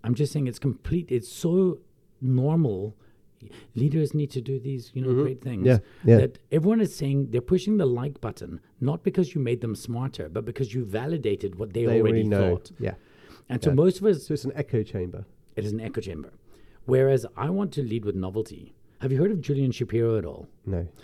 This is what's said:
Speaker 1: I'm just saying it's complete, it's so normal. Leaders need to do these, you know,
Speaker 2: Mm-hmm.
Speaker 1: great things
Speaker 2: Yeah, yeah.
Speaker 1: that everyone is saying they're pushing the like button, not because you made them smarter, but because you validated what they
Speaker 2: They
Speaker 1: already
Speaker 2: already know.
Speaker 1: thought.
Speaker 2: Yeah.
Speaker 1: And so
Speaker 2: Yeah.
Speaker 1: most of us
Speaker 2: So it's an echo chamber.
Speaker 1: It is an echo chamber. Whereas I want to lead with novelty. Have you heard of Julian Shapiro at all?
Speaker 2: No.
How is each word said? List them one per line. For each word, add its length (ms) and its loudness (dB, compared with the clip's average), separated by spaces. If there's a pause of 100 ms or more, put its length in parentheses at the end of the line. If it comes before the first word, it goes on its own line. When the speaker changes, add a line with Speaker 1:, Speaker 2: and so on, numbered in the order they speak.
Speaker 1:
I'm 120 0
just 180 0
saying 140 -2
it's 120 -6
complete, 540 -4
it's 160 -2
so 500 0 (420)
normal. 760 2 (800)
Leaders 380 0
need 200 0
to 80 -6
do 200 -4
these, 340 -8
you 80 -4
know, 60 -2
Speaker 2:
Mm-hmm. 140 4
Speaker 1:
great 200 -2
things 240 -2
Speaker 2:
Yeah, 120 8 (260)
yeah. 140 10
Speaker 1:
that 200 4 (140)
everyone 300 4
is 120 0
saying 360 -2
they're 100 0
pushing 380 2
the 80 2
like 340 -2
button, 400 -10 (200)
not 220 -2
because 320 0
you 60 -2
made 220 0
them 120 -4
smarter, 540 -6
but 160 -6
because 300 -6
you 100 -2
validated 720 -2
what 140 -6
they 140 0
Speaker 2:
They 140 4
Speaker 1:
already 20 -
Speaker 2:
already 220 4
know. 320 4
Speaker 1:
thought. 220 -10
Speaker 2:
Yeah. 160 -4 (540)
Speaker 1:
And 140 -4
so 80 2
Speaker 2:
Yeah. 60 4
Speaker 1:
most 220 4
of 60 -4
us 220 2
Speaker 2:
So 80 -2
it's 100 -4
an 100 -6
echo 280 -2
chamber. 420 -8 (320)
Speaker 1:
It 80 -4
is 80 -4
an 80 -4
echo 220 -8
chamber. 300 -10 (520)
Whereas 400 4 (120)
I 140 -2
want 220 -2
to 100 -4
lead 220 -4
with 100 -2
novelty. 600 -6 (260)
Have 100 -2
you 80 2
heard 120 4
of 100 -2
Julian 320 0
Shapiro 460 0
at 80 -4
all? 200 -12 (200)
Speaker 2:
No. 200 -2 (180)